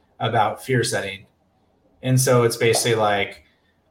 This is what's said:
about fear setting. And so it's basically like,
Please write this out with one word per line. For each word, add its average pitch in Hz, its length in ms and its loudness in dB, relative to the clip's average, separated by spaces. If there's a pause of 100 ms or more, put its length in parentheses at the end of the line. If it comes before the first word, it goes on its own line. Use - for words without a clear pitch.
(180)
about 110 460 -2
fear 123 180 0
setting. 98 440 -6 (760)
And 127 180 0
so 123 220 4
it's 113 140 0
basically 117 400 2
like, 101 480 -2 (460)